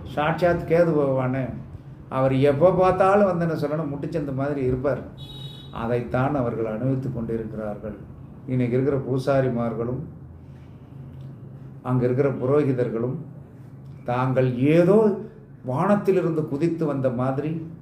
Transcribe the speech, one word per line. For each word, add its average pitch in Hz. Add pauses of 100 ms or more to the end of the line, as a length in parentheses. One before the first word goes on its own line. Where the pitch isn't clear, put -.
சாட்சாத் 156
கேது 170
பகவானு. 131 (560)
அவர் 131
எப்போ 143
பார்த்தாலும் 185
வந்து 170
என்ன 160
சொல்லணும், 151
முட்டுச்சந்து 147
மாதிரி 139
இருப்பார். 127 (720)
அதைத்தான் 120
அவர்கள் 113
அனுபவித்து 127
கொண்டிருக்கிறார்கள். 107 (520)
இன்னைக்கு 127
இருக்கிற 135
பூசாரிமார்களும் 127 (1800)
அங்க 127
இருக்கிற 127
புரோகிதர்களும் 127 (880)
தாங்கள் 127
ஏதோ 175 (460)
வானத்திலிருந்து 170
குதித்து 160
வந்த 135
மாதிரி 135 (100)